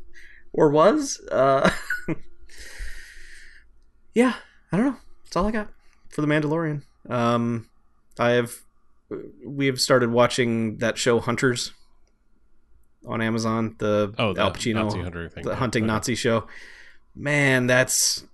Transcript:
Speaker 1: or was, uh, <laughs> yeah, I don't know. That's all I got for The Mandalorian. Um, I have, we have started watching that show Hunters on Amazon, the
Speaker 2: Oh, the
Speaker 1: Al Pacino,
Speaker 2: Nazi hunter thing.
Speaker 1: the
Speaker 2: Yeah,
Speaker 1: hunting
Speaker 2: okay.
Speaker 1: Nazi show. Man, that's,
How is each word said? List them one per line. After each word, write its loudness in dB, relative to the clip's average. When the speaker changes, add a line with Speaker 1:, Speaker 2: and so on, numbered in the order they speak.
Speaker 1:
or 6
was, 4
uh, 4
<laughs> -2
yeah, 4
I 0
don't 2
know. -4
That's -8
all 0
I -2
got -4
for -6
The 0
Mandalorian. 0
Um, 0
I 2
have, 0
we -2
have 0
started 4
watching 2
that -2
show 2
Hunters -2
on -4
Amazon, -2
the 0
Speaker 2:
Oh, 0
the -2
Speaker 1:
Al 2
Pacino, -2
Speaker 2:
Nazi -4
hunter -8
thing. -14
Speaker 1:
the -2
Speaker 2:
Yeah, -2
Speaker 1:
hunting 0
Speaker 2:
okay. 0
Speaker 1:
Nazi 0
show. 0
Man, 2
that's, 2